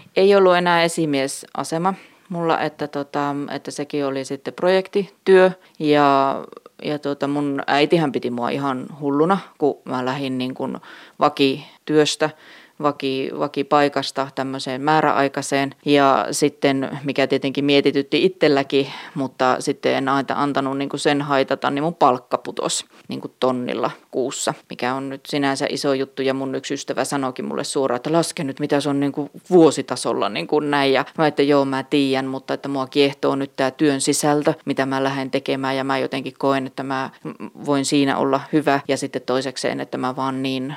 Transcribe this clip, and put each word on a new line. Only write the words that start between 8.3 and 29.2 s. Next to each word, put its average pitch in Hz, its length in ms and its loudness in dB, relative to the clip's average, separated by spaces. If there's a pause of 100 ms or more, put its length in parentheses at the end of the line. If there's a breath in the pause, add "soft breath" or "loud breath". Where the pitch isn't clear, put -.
mua 120 180 -4
ihan 139 380 -4 (140)
hulluna, 151 380 2 (200)
kun 143 260 0
mä 127 200 -4
lähdin, 131 340 -4
niin 127 160 -4
kuin, 131 240 -8 (420 loud breath)
vakityöstä, 147 1120 0 (520 loud breath)
vaki-, 139 560 -2
vakipaikasta 143 960 0
tämmöiseen 135 480 -6
määräaikaiseen. 139 920 0 (100)
Ja 139 460 4
sitten, 139 720 0
mikä 135 220 0
tietenkin 139 380 -2
mietitytti 143 600 2
itselläkin, 139 600 2 (280 loud breath)
mutta 127 460 0
sitten 139 320 -2
en 131 160 0
aita-, 135 340 0
antanut, 139 360 -2
niin 139 100 -4
kuin, 143 120 -8
sen 143 220 2
haitata, 135 480 0
niin 143 140 -2
mun 170 100 -2
palkka 127 440 2
putosi, - 460 -6 (240 soft breath)
niin 131 120 -10
kuin, 147 200 -12
tonnilla 123 500 -2 (200)
kuussa, - 440 -4 (160)
mikä 123 240 -4
on 135 140 -6
nyt 135 200 -12
sinänsä 139 420 0
iso 143 240 0
juttu. 135 280 -4
Ja 131 120 0
mun 135 200 -4
yksi 135 200 -6
ystävä 135 300 -4
sanoikin 135 400 -4
mulle 143 200 -4
suoraan, 135 320 0
että 143 160 -4
laske 165 320 0
nyt, 135 160 -8
mitä 143 200 0
se 147 80 -2
on, 139 120 0
niin 139 120 0
kuin, 143 180 -6 (200)